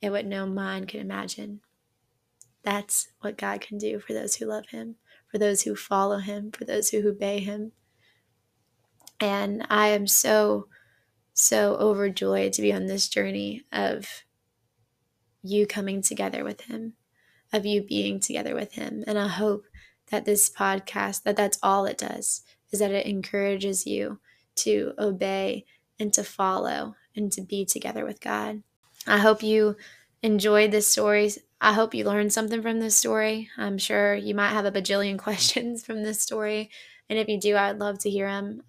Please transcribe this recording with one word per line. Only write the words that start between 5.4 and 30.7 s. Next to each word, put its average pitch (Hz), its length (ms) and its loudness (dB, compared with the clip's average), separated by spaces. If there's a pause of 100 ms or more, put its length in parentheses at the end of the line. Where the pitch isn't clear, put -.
who 208 120 -4
follow 202 440 0
him, 208 320 -8
for - 140 -12
those 214 260 -2
who 208 160 2
obey 202 320 -2
him. 208 320 -8 (1500)
And 202 520 -2
I 208 160 6
am 208 180 2
so, 208 640 4 (680)
so 208 440 4
overjoyed 196 760 2
to 214 80 -2
be 208 100 4
on 190 140 -2
this 196 240 -2
journey 202 640 -4
of - 520 -4 (1160)
you 208 240 2
coming 196 380 -2
together 202 400 -2
with - 180 -8
him, 226 320 -10 (580)
of 208 140 0
you 208 160 2
being 202 380 -2
together - 340 -4
with - 200 -6
him. - 340 -8
And 214 100 0
I 202 100 0
hope 202 380 0 (460)
that - 140 -2
this 208 260 2
podcast, 196 720 -2
that 208 120 2
that's 202 280 2
all 196 220 4
it - 120 -4
does, - 460 -4 (280)
is 202 80 0
that 202 120 2
it 196 160 0
encourages 196 800 -2
you 208 320 -4 (380)
to 208 420 0
obey 196 640 -2 (340)
and 208 140 -2
to 208 100 0
follow 190 720 -2 (240)
and 202 140 -2
to 190 80 -4
be 190 240 -4
together - 400 -4
with 208 140 -10
God. 214 440 -4 (420)
I 208 140 4
hope 214 240 8
you 214 320 4 (480)
enjoyed 214 480 6